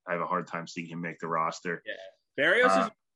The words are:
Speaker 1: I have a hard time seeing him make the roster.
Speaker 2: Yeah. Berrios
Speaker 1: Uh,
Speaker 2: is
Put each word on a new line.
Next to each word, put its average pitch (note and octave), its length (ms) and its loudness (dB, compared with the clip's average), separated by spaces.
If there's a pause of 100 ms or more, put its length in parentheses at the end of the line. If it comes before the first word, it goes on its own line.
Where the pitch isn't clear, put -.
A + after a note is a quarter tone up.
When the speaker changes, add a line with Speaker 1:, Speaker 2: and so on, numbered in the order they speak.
Speaker 1:
I F2 60 -4
have E2+ 80 0
a D#2+ 60 -2
hard F2 200 0
time E2+ 200 -6
seeing E2+ 200 -8
him E2 140 -8
make E2 180 -6
the E2 100 -6
roster. E2 580 -2
Speaker 2:
Yeah. G#2 80 -8 (420)
Berrios F3 400 6
Speaker 1:
Uh, - 40 6
Speaker 2:
is F#2+ 60 2 (300)